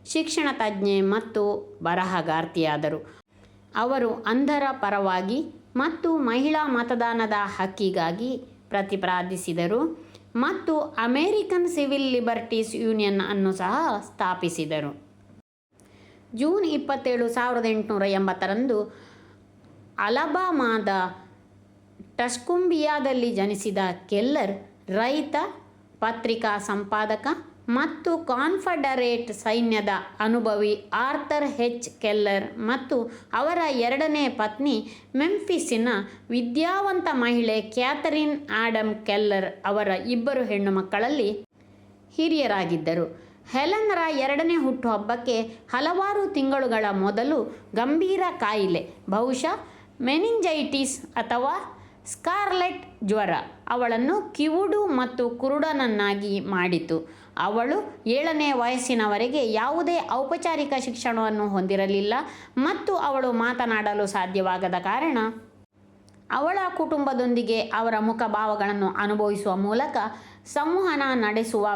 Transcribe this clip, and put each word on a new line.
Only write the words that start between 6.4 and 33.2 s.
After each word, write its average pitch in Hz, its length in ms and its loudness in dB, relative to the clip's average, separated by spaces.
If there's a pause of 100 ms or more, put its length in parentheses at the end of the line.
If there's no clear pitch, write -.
ಮತದಾನದ 233 720 0
ಹಕ್ಕಿಗಾಗಿ 196 1080 -2 (240)
ಪ್ರತಿಪಾದಿಸಿದರು 190 1400 -2 (260)
ಮತ್ತು 311 440 0
ಅಮೇರಿಕನ್ 339 880 0
ಸಿವಿಲ್ 277 440 0
ಲಿಬರ್ಟೀಸ್ 226 640 -2
ಯೂನಿಯನ್ 214 460 2 (100)
ಅನ್ನು 196 220 2
ಸಹ 208 540 0
ಸ್ಥಾಪಿಸಿದರು. 165 1040 -4 (1200)
ಜೂನ್ 330 300 2
ಇಪ್ಪತ್ತೇಳು, 269 640 0
ಸಾವಿರದ 240 380 0
ಎಂಟುನೂರ 214 360 0
ಎಂಬತ್ತರಂದು 196 960 0 (1000)
ಅಲಬಾಮಾದ 262 880 0 (1300)
ಟಸ್ಕುಂಬಿಯಾದಲ್ಲಿ 285 1160 2
ಜನಿಸಿದ 196 440 0 (300)
ಕೆಲ್ಲರ್ 208 600 0 (200)
ರೈತ, 262 460 0 (600)
ಪತ್ರಿಕಾ 226 600 0
ಸಂಪಾದಕ 214 680 -2 (420)
ಮತ್ತು 320 500 0
ಕಾನ್ಫೆಡರೇಟ್ 262 1120 0
ಸೈನ್ಯದ 220 560 2 (320)
ಅನುಭವಿ 214 720 2
ಆರ್ಥರ್ 285 680 0
ಎಚ್ 240 400 -4
ಕೆಲ್ಲರ್ 208 580 2
ಮತ್ತು 247 440 0 (300)